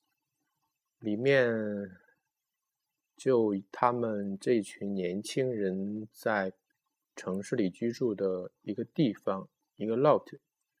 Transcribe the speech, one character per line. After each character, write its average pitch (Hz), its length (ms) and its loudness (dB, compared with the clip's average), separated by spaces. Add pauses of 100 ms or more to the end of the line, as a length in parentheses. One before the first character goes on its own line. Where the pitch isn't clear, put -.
(1040)
里 104 120 0
面 110 800 0 (1160)
就 117 360 4 (200)
他 120 200 2
们 104 460 -2
这 117 240 2
群 101 320 -6
年 92 260 -2
轻 127 320 -2
人 101 600 -2
在 101 400 0 (640)
城 95 260 -4
市 127 140 -4
里 101 120 2
居 117 220 -4
住 117 240 0
的 92 380 -2 (100)
一 107 100 -8
个 113 120 -4
地 120 280 2
方， 95 360 -4 (280)
一 104 100 -6
个 113 100 0
lot， 123 420 2 (420)